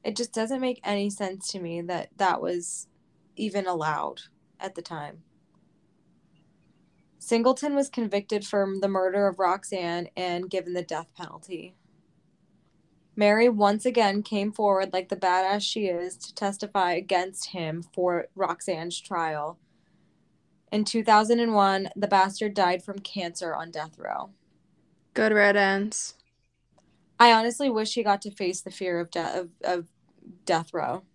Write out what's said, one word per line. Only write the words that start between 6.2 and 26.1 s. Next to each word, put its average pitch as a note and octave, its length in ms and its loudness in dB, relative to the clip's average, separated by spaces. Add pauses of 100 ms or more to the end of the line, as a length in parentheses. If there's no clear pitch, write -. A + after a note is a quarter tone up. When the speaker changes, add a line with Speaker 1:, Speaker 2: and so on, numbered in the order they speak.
Speaker 1:
Singleton C4 540 2
was C#4 160 0
convicted G3+ 560 -4
for G3 360 0
the G3 60 0
murder F#3+ 400 2
of F#3 120 -2
Roxanne F3 760 -2
and F3+ 340 -4
given F3+ 240 -4
the F3+ 80 -2
death E3 340 -8
penalty. F3 600 -14 (1400)
Mary G#3+ 320 6
once G#3 360 4
again G#3+ 380 4
came G#3 280 -2
forward F#3+ 420 2
like F#3 160 -4
the G3 60 -2
badass F#3+ 460 2
she G#3 260 -2
is F3+ 280 -4
to - 200 -18
testify G3+ 580 -2
against F#3+ 540 -2
him E3 340 -6
for F3 540 -2
Roxanne's F3 640 -4
trial. D#3+ 580 -4 (1120)
In G#3+ 140 0
two A3+ 180 -2
thousand A3 360 6
and A3+ 140 2
one, G3 420 4
the G3+ 120 -2
bastard G3+ 460 2
died F#3 300 2
from G3+ 160 -10
cancer E3+ 560 -8
on E3 160 -8
death D#3 260 -10
row. - 320 -6 (840)
Speaker 2:
Good A3 200 4
riddance. G3+ 800 4 (1040)